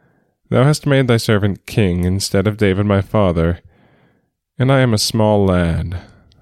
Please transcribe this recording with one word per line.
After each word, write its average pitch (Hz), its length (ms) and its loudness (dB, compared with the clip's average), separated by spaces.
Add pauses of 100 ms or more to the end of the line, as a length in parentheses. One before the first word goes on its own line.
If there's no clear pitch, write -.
(500)
thou 120 140 2
hast 151 220 0
made 135 240 2
thy 117 80 2
servant 104 480 -2
king 90 400 -2
instead 98 420 -2
of 104 80 -2
David 101 300 0
my 98 160 2
father, 87 580 0 (1000)
and 127 140 0
I 135 80 2
am 123 140 2
a 107 40 0
small 107 480 0
lad. 87 520 -2 (440)